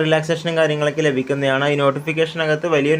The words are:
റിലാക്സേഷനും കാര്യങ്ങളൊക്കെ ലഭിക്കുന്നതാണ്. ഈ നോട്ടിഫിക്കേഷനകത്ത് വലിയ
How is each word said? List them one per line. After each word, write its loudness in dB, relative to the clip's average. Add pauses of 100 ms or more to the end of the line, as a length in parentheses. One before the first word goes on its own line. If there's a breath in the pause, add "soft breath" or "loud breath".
റിലാക്സേഷനും 0
കാര്യങ്ങളൊക്കെ 0
ലഭിക്കുന്നതാണ്. 0
ഈ 2
നോട്ടിഫിക്കേഷനകത്ത് -2
വലിയ 2